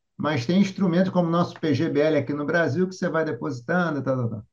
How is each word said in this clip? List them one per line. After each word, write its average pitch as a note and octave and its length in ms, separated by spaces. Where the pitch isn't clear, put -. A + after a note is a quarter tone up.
mas C#3+ 280
tem F#3+ 160
instrumento F#3 500
como F3 160
o E3 40
nosso E3+ 280
P D#3 140
G D#3 160
B C#3 100
L D#3 180
aqui C#3 160
no C#3+ 120
Brasil, E3 420
que F#3 80
você F3 140
vai D#3+ 160
depositando, D#3 760
tá, C3 140
tá, A#2+ 140
tá. G#2+ 240